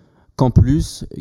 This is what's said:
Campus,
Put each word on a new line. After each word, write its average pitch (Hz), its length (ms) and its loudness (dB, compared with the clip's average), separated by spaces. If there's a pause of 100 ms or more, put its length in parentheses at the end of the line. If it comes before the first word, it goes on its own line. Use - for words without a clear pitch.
(360)
Campus, 131 720 0 (160)